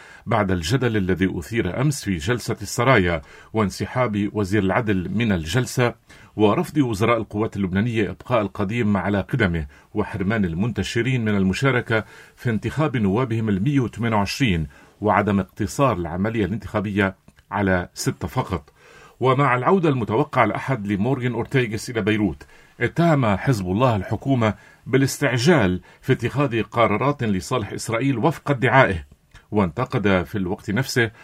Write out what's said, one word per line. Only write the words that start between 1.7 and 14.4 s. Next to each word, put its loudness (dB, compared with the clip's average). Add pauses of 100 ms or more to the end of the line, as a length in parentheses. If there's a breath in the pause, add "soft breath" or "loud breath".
أمس 0
في -2
جلسة -4
السرايا 2 (320 loud breath)
وانسحاب -2
وزير 0
العدل 0
من 0
الجلسة 0 (420 loud breath)
ورفض 2
وزراء 2
القوات -4
اللبنانية 0
إبقاء -2
القديم 0
على 0
قدمه -2 (260 soft breath)
وحرمان -2
المنتشرين -2
من 0
المشاركة 0 (300 loud breath)
في -4
انتخاب -2
نوابهم 0
المية 2
وثمانية -2
وعشرين 0 (340 loud breath)